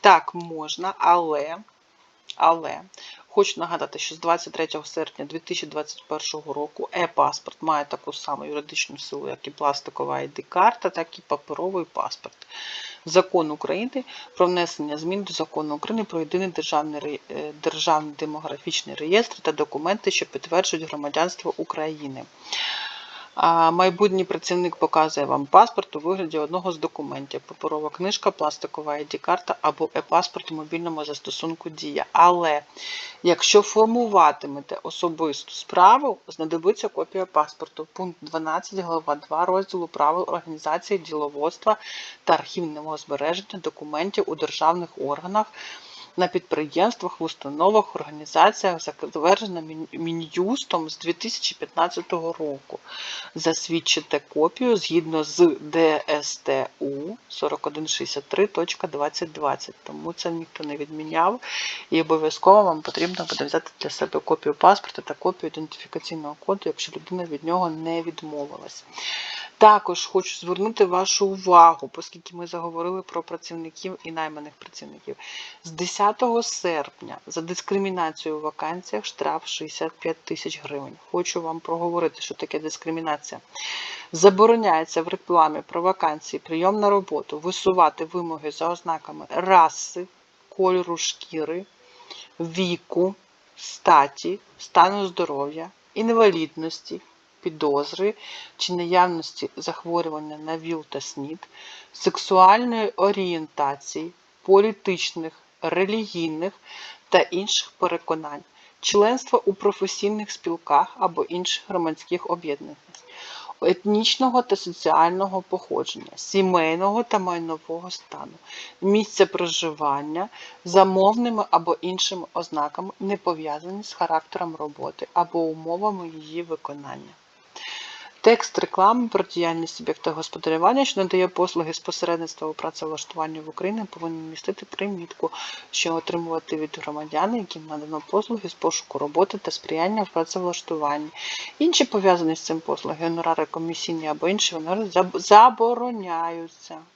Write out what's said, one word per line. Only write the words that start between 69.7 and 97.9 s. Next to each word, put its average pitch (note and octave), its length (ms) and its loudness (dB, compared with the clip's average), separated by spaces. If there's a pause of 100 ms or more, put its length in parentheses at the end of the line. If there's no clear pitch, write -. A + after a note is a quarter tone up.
хочу - 340 -2
звернути F#3+ 460 2
вашу F#3 420 0
увагу, F3 680 8
оскільки E3+ 380 -18
ми F3 120 -12
заговорили E3+ 540 -6
про E3+ 220 -8
працівників E3+ 800 -12
і E3 80 -12
найманих D#3 420 -8
працівників. D3 640 -16 (480)
З E3 80 -16
десятого G#3+ 720 0
серпня - 720 -4 (100)
за D#3+ 140 -6
дискримінацію F3 960 -4
у D3+ 40 -8
вакансіях E3 640 -8
штраф - 420 -4
шістдесят D#3+ 440 -6
п'ять - 320 -6
тисяч - 400 -8
гривень. C#3 320 -10 (160)
Хочу F3 300 -2
вам D#3+ 180 -6
проговорити, E3+ 640 -2
що - 140 -10
таке D3+ 240 -6
дискримінація. D#3 840 -6 (680)
Забороняється F#3+ 920 6
в D#3+ 60 -4
рекламі D#3+ 600 2
про E3+ 140 -4
вакансії, E3+ 580 -2
прийом F3+ 400 0
на G#3 100 4
роботу F#3 500 -2
висувати F3 680 2
вимоги D#3+ 460 -6
за E3 180 -4
ознаками D#3 600 -8
раси, F3+ 800 4 (420)
кольору F3+ 480 0
шкіри, D#3+ 680 -6 (720)
віку, F3 760 -2 (400)
статі, E3+ 840 4 (180)
стану F#3+ 500 4
здоров'я, D#3+ 600 -4 (240)
інвалідності, F#3 1080 2 (400)
підозри D#3 720 0 (440)